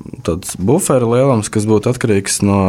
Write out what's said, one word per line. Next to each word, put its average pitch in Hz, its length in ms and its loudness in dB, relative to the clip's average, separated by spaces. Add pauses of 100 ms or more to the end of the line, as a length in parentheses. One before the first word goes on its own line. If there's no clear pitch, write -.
(200)
tāds - 400 -6
buferi 123 480 0
lielums, 123 420 2
kas 107 160 -2
būtu 110 280 2
atkarīgs 98 500 -2
no 101 140 4 (120)